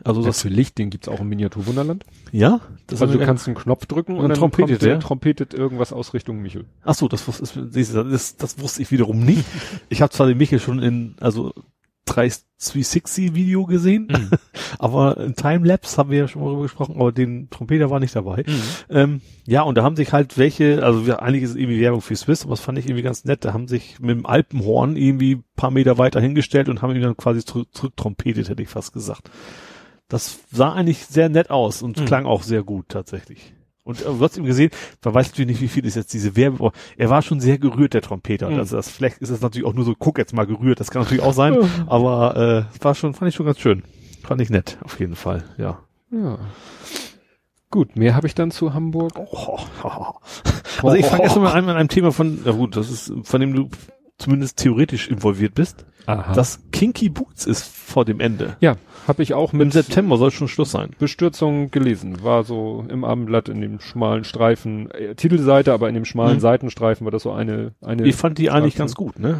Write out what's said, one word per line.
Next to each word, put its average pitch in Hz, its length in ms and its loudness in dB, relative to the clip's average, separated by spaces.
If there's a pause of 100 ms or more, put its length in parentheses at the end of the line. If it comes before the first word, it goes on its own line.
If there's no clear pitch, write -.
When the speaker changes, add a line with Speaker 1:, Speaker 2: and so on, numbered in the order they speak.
Speaker 1:
Also 113 180 0
das 117 220 -2
Speaker 2:
Natürlich, 104 300 0
den 104 160 -4
gibt's - 180 -12
auch 98 140 -8
im 104 80 -4
Miniaturwunderland. 110 760 -4 (300)
Speaker 1:
Ja? 143 260 4 (280)
Das 120 140 -6
Speaker 2:
Also 131 40 6
Speaker 1:
haben 139 80 4
wir 135 80 4
Speaker 2:
du 139 40 2
kannst 131 220 2
einen 120 80 -4
Knopf - 300 -2
drücken 170 320 -4
und - 80 -4
Speaker 1:
Und 147 40 4
Speaker 2:
dann 151 80 2
Speaker 1:
trompetet 151 320 4
Speaker 2:
kommt 117 120 0
der, 143 80 4
Speaker 1:
der? 151 100 2
Speaker 2:
trompetet 147 540 -2
irgendwas 127 400 -2
aus 120 200 -10
Richtung 113 280 -8
Michel. 95 240 -10 (180)
Speaker 1:
Ach 156 120 0
so, 139 120 0
das - 180 -4
wus-, - 140 -10
ist, - 180 -12 (120)
siehst 113 260 -2
du, 110 80 2
das, 131 320 -4
das - 240 -10
wusste 143 220 -8
ich 123 100 -6
wiederum 113 320 2
nicht. 151 220 4 (220)
Speaker 2:
<laughs> - 220 -16
Speaker 1:
Ich 117 120 -2
hab 147 100 4
zwar 135 160 4
den 123 100 4
Michel 139 220 4
schon 127 200 -2
in, 120 420 -2
also 117 320 -2 (520)
drei 120 240 0 (300)
three - 240 -4
sixty 175 500 -2
Video 185 320 0
gesehen, 185 460 2
Speaker 2:
Mhm. 117 180 0 (260)
Speaker 1:
<laughs> - 220 -12
aber 139 420 2
in - 160 -4
Timelapse 170 640 2
haben 143 140 2
wir 143 80 2
ja 143 80 0
schon 147 160 -10
mal 143 60 -4
drüber 143 140 -4
gesprochen, 143 340 -6
aber 123 160 2
den 123 360 -4
Trompeter 143 400 0
war 139 120 0
nicht 131 120 -2
dabei. 107 320 -4
Speaker 2:
Mhm. 151 80 -2 (360)
Speaker 1:
Ähm, 143 320 4 (240)
ja, 127 160 2
und 139 160 2
da - 60 6
haben 156 120 2
sich 151 160 0
halt 143 260 2
welche, 147 460 4
also 117 240 4
wir, 123 140 0
eigentlich 131 220 0
ist 120 80 -4
es - 40 -10
irgendwie 120 240 -2
Werbung 117 220 2
für - 160 -6
Swiss, 156 260 0
aber 139 80 -10
das 113 80 -4
fand 131 180 -6
ich 127 100 -6
irgendwie 123 160 -4
ganz 123 200 -6
nett, 135 220 -2
da 104 80 -4
haben 123 160 -6
sich 123 320 -6
mit 120 160 -2
dem 113 80 -6
Alpenhorn 120 720 0
irgendwie 135 380 2
ein 120 80 -8 (120)
paar 131 160 -2
Meter 131 260 4
weiter 127 220 2
hingestellt 139 480 2
und 120 140 -4
haben 127 120 -2
ihn 127 80 0
dann 123 140 0
quasi 113 300 -2
zurück, 120 260 -8
zurücktrompetet, 110 800 -6
hätte 110 140 -6
ich 98 60 -12
fast - 220 -10
gesagt. 104 380 -12 (800)
Das - 300 -6 (120)
sah 131 220 2
eigentlich 170 320 0
sehr 160 240 2
nett 160 220 2
aus 120 300 0
und 120 200 -8
Speaker 2:
Mhm. 143 40 0
Speaker 1:
klang 131 200 0
auch 104 180 0
sehr 107 200 -2
gut 98 260 -8
tatsächlich. - 640 -14 (320)
Und, 120 140 -10
äh, - 60 -10
du 131 160 -4
hast 165 160 2
ihm 165 80 -6
gesehen, 131 260 4 (320)
man 110 100 0
weiß 131 180 4
natürlich 127 200 -2
nicht, 113 100 -2
wie 131 60 -2
viel 127 180 -4
ist 104 120 -4
jetzt - 160 -8
diese 104 240 -2
Werbe-, 123 340 2 (240)
er 117 140 0
war 147 120 4
schon 147 200 -4
sehr 127 160 4
gerührt, 135 360 2
der 113 80 2
Trompeter. 95 480 -6
Speaker 2:
Mhm. 147 100 -2
Speaker 1:
Also 107 180 -4
das, - 120 -6
vielleicht - 280 -4
ist 123 120 -10
es 117 120 -6
natürlich 120 260 -4
auch 104 60 -2
nur 123 100 -2
so, 117 160 0
"Guck - 180 0
jetzt 120 160 -2
mal 110 120 0
gerührt", 113 340 0
das - 100 -6
kann 127 120 -2
natürlich 127 200 0
auch 135 120 2
sein, 143 240 4
Speaker 2:
<laughs> 175 300 2
Speaker 1:
aber, 120 840 2 (100)
äh, - 20 -12
war 143 140 2
schon, 147 180 -4
fand 180 140 -4
ich 165 80 0
schon 156 100 -4
ganz 147 140 0
schön. 98 240 2 (400)
Fand 127 160 -2
ich 113 100 0
nett, 101 360 0
auf - 160 -12
jeden 85 160 -4
Fall, 90 260 -6 (140)
ja. 95 220 -6 (320)
Speaker 2:
Ja. 190 280 -4 (1300)
Gut, 185 240 0
mehr 117 200 4
hab 147 80 2
ich 160 120 -4
dann 165 160 -2
zu 160 220 -4
Hamburg. 165 440 -4
Speaker 1:
Oh, - 420 -10 (240)
<laughs> - 300 -10 (720)
also 135 120 6
ich 220 100 4
fang 180 140 4
Speaker 2:
Oh. 214 40 4
Speaker 1:
erst 208 140 4
mal 190 140 6
an 180 140 2
mit 175 100 0
einem 160 140 2
Thema 175 220 4
von, 160 340 -2
ja 123 60 4
gut, 110 240 0
das 110 160 -2
ist, - 200 -10 (120)
von 131 180 0
dem 135 120 0
du 135 160 0 (500)
zumindest 139 400 0
theoretisch 127 480 2
involviert 104 480 0
bist. - 300 -2 (200)
Speaker 2:
Aha. 95 280 -2
Speaker 1:
Das 123 260 2 (120)
Kinky 220 380 2
Boots - 360 -8
ist - 200 -2
vor - 400 -2
dem 107 140 -2
Ende. 113 400 -2
Speaker 2:
Ja, 147 160 4 (320)
hab 143 120 0
ich 143 140 0
auch 147 200 0
mit 147 100 2
Speaker 1:
Im 143 80 4
September 165 460 4
soll 135 140 4
schon 135 180 -6
Schluss 147 220 -2
sein. - 280 -6
Speaker 2:
Bestürzung 147 720 0
gelesen. 98 520 -2
War 117 200 2
so 110 460 -6
im 127 160 -6
Abendblatt 117 440 -2
in 107 120 -8
dem 104 180 -8
schmalen 110 460 -2
Streifen, 113 640 -2
äh, 104 240 -10
Titelseite, 139 580 4
aber 113 140 0
in 117 80 -2
dem 113 100 -2
schmalen 117 300 2
Speaker 1:
Mhm. 110 60 0
Speaker 2:
Seitenstreifen 113 640 0
war 107 60 -4
das 110 120 -4
so 107 80 -4
eine, 110 400 -6 (100)
eine 117 240 -2
Speaker 1:
Ich 135 100 4
fand 160 220 -2
die 156 140 0
eigentlich 151 240 2
Speaker 2:
Schlagzeile. 151 120 -2
Speaker 1:
ganz 120 80 -8
gut, 175 240 -10
ne, 151 200 -2